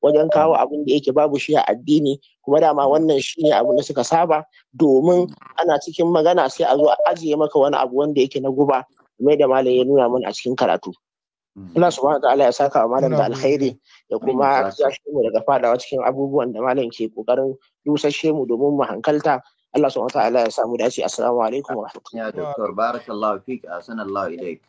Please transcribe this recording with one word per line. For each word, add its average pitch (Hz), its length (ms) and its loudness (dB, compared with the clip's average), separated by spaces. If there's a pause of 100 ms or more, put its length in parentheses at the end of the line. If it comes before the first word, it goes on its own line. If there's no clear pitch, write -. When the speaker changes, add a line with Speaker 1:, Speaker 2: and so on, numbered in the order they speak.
Speaker 1:
wajen 151 280 4
kawo 151 240 4
Speaker 2:
Mm. 117 80 2
Speaker 1:
abin 147 240 -6
da 131 80 0
yake 139 160 -2
babu 143 280 2
shi 151 160 -2
a 139 120 2
addini, 139 520 0 (220)
kuma 143 200 2
dama 147 260 2
Speaker 2:
Mm. 135 40 4
Speaker 1:
wannan 156 300 2
shi - 220 -8
ne 151 80 4
abin 120 240 2
da 120 80 0
suka 135 200 -4
saba, 160 420 0 (260)
domin 160 560 4
Speaker 2:
Mm. - 80 -14 (240)
Speaker 1:
ana 165 240 2
cikin 170 240 -2
magana 170 420 4
sai - 140 -4
a 131 140 2
zo 147 100 4
a 151 80 4 (160)
ajiye 160 260 -2
maka 151 220 0
wani 143 160 2
abu 127 240 -2
wanda 143 220 0
yake 131 200 0
na 135 60 -4
guba, 135 360 0 (360)
kamar 143 160 4
yadda 147 140 2
malam 131 260 2
ya 127 80 2
nuna 131 260 2
mana 123 200 -2
a - 20 -8
cikin 117 240 -6
karatu. 92 380 -2 (600)
Speaker 2:
Mm. - 220 -18
Speaker 1:
Allah 175 100 4
subhanahu 143 320 0
wa 139 80 0
ta'ala 139 160 4
ya 123 80 4
saka 143 320 0
wa 120 160 0
malam 135 160 0
Speaker 3:
Muna - 20 0
Speaker 1:
da 143 140 2
alkhairi, 135 400 0
Speaker 3:
godiya. 113 80 -18 (320)
Speaker 1:
ya 113 80 -4
Speaker 2:
Amin. 113 160 -4
Speaker 1:
kuma 139 120 2 (280)
kiyashe 139 320 -2
mu 147 160 -2
daga 110 240 0
fadawa 123 320 2
cikin 127 240 -6
abubuwan 135 480 -2
da 107 80 -8
malam 127 320 -2
ke 113 160 -6
kokarin 127 480 -2 (320)
dusashe 147 480 0
mu 143 100 -2
domin 131 300 0
mu 139 80 0
hankalta. 131 560 -2 (320)
Allah 143 160 0
subhanahu 127 240 -4
wa 147 80 -4
ta'ala 117 240 2
ya 110 80 -2
sa 117 160 -2
mu 120 80 -4
dace. 120 240 -2
Assalamu 120 400 -2
alaikum 113 400 -4
wa 107 80 -10
rahmatullahi. 113 400 -12
Speaker 2:
Ya 110 80 -10
Doktor, 110 400 -8
barakallahu 107 720 -4
fik, 127 240 -10
ahsanallahu 98 640 -8
ilaik. 85 340 -12